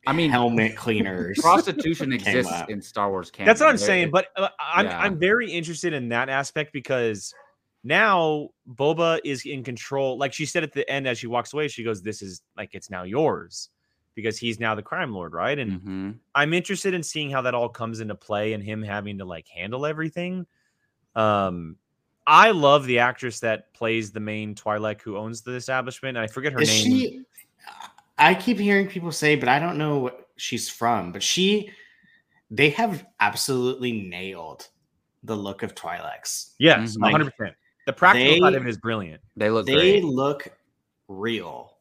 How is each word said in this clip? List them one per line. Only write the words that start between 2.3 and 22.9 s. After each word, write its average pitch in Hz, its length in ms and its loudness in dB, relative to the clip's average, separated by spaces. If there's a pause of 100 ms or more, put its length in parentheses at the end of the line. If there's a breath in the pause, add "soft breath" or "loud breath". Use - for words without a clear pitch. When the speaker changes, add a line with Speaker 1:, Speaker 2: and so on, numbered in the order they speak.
Speaker 2:
up. 85 180 -6
Speaker 1:
in 104 100 -8
Star 101 300 -4
Wars 92 200 -6
canon. - 160 -4
Speaker 3:
That's 226 140 6
what 311 80 6
I'm 285 60 4
Speaker 1:
It, 214 40 -2
Speaker 3:
saying, 196 300 2
Speaker 1:
it - 40 -4
Speaker 3:
but, 190 240 2
uh, 190 120 -2 (100)
I'm, 170 280 0
Speaker 1:
Yeah. 175 120 -6
Speaker 3:
I'm 190 200 -2
very 202 340 0
interested 165 400 -6
in 123 160 -4
that 120 220 -2
aspect 139 420 -4
because 120 640 -4 (500 soft breath)
now 160 640 2 (180)
Boba 156 560 0
is 139 220 -6
in 139 180 -8
control. 131 540 -4
Like 139 160 -4
she 156 140 -6
said 170 160 -2
at 151 100 -8
the 135 180 -4
end 135 160 -2
as 120 120 -2
she 123 80 -10
walks 117 260 -4
away, 151 160 -2
she 120 160 -10
goes, 110 180 -2
"This 104 200 -8
is, 95 180 -14 (160)
like, 101 160 -10
it's - 180 -16
now 92 120 -8
yours," 107 680 -2 (460)
because 107 240 -4
he's 117 200 -4
now 113 160 0
the 104 80 -8
crime 156 300 -8
lord, 87 220 -10
right? 113 240 -2
And 110 140 -4
Speaker 1:
Mm-hmm. 95 380 -8 (240)
Speaker 3:
I'm 147 200 2
interested 185 400 -2
in 175 80 -4
seeing 147 280 -6
how 135 120 -2
that 123 120 0
all 120 140 0
comes 113 320 -8
into 107 140 -8
play 107 400 -4
and 101 80 -8
him 107 200 -8
having 101 360 -8
to, 95 60 -10
like, 85 240 -12
handle 107 360 -8
everything. 165 600 -6 (720)
Um, 95 600 0 (500)
I 180 260 10
love 143 340 6
the 123 140 2